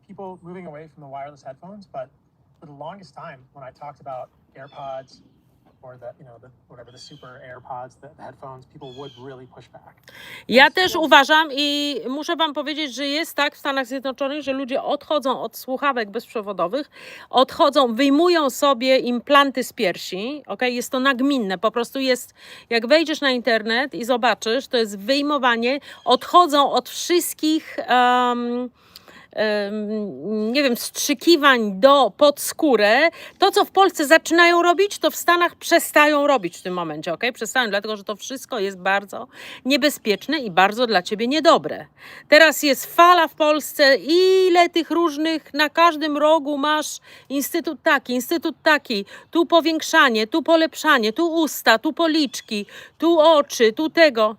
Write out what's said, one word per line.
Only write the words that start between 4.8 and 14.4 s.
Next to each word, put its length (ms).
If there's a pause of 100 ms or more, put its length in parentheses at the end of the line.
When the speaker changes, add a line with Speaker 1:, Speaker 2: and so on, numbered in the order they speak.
Speaker 1:
or 140
the, 220
you 60
know, 140
the, 100 (200)
whatever, 220
the 60
super 460
AirPods, 520
the, 220
the 60
headphones, 420
people 320
would 140 (140)
really 220
push 200
back. 280 (520)
Speaker 2:
Ja 180
Speaker 1:
And 100
Speaker 2:
też 160
Speaker 1:
still 120
Speaker 2:
uważam 480
i 440 (140)
muszę 260
wam 180
powiedzieć, 420
że 120
jest 280
tak 200
w 20
Stanach 280
Zjednoczonych, 560